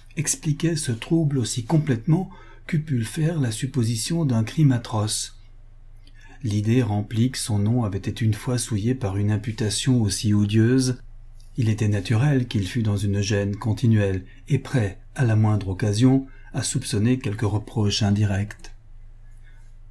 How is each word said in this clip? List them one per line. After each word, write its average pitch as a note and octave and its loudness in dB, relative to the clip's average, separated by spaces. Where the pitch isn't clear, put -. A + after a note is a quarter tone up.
expliquait D#3 0
ce - -4
trouble C#3+ 0
aussi A2+ -2
complètement D3+ 2
qu'eût D3+ -2
pu C#3+ -2
le A2+ -2
faire D#3+ -2
la B2 2
supposition B2 -2
d'un A#2 2
crime C3+ 4
atroce. - -2
L'idée G#2+ 2
remplie G#2+ 0
que - -8
son G#2 0
nom A2+ 2
avait G2 -4
été G#2 -4
une G#2+ 4
fois B2+ -2
souillé A2+ -2
par G2 -4
une G#2 2
imputation G#2+ 0
aussi G#2 0
odieuse, A2+ 4
il A2 2
était A2 2
naturel B2 2
qu'il G2 -2
fût A2+ -2
dans G#2 2
une G2+ 0
gêne G2+ 0
continuelle G#2 2
et D3 2
prêt, G#2+ -2
à C3+ 2
la A2 4
moindre G#2+ 2
occasion, A#2 2
à G#2 -4
soupçonner A#2 0
quelque G#2+ -4
reproche G#2 -2
indirect. G2+ 0